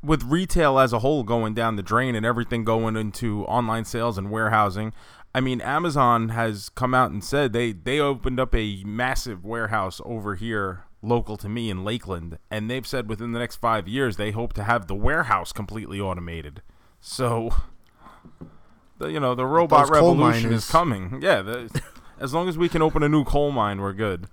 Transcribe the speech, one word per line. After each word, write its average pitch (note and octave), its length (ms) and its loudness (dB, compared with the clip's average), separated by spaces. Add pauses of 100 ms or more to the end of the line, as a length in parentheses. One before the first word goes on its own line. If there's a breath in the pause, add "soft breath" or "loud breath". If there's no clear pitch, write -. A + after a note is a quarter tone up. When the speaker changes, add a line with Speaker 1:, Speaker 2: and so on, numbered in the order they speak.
Speaker 1:
With C#3+ 220 2
retail D#3 560 4
as B2+ 120 6
a A#2 60 2
whole C3+ 240 2
going A2 320 0
down A2+ 220 0
the G2+ 80 -4
drain A#2+ 320 2
and A2 100 0
everything A#2 380 0
going A2+ 320 2
into G#2+ 480 -4
online A2+ 400 -2
sales A#2 340 -2
and G2 140 -6
warehousing, G#2+ 600 2 (420 loud breath)
I C3 60 2
mean, B2+ 200 0
Amazon C3 720 2
has A2 400 -4
come B2+ 240 -2
out B2+ 160 4
and G2+ 120 -8
said C3+ 300 0
they, A#2 200 0
they B2 280 -2
opened C3 400 -2
up B2+ 140 0
a G#2 300 0
massive A2 600 -4
warehouse G#2+ 600 -4
over G#2 280 -6
here G2 500 -4 (180)
local A2+ 340 0
to G#2 100 -10
me A2+ 220 -4
in F#2 160 -4
Lakeland, F2+ 540 -6 (120)
and G#2+ 200 -6
they've B2+ 160 -6
said B2 200 -4
within A2+ 260 -6
the A#2 60 -4
next A#2+ 180 -6
five A2 300 -2
years A#2 300 -2
they G#2+ 140 -2
hope A2+ 240 -4
to G#2 100 -4
have A#2 220 2
the G2 80 -6
warehouse G#2+ 580 2
completely G2+ 480 -8
automated. E2+ 640 -6 (400 soft breath)
So, A#2 480 -2 (1500 loud breath)
the, C#3+ 100 -6
you D#3 120 -4
know, B2+ 140 0
the B2 100 -2
robot D3+ 440 4
Speaker 2:
Those D3+ 100 6
coal E3+ 160 8
Speaker 1:
revolution A#2+ 360 4
Speaker 2:
miners. A2+ 140 2
Speaker 1:
is - 60 -8
coming. B2+ 500 0
Yeah, D3+ 220 2
the, A#2 400 -6 (180)
<laughs> - 180 -20
as B2+ 140 -6
long E3+ 160 0
as E3 80 -4
we E3+ 140 2
can E3 100 2
open D3+ 220 4
a D3 60 4
new D3+ 160 4
coal C#3+ 260 2
mine, G#2 320 0
we're G2 100 -4
good. F#2+ 400 -4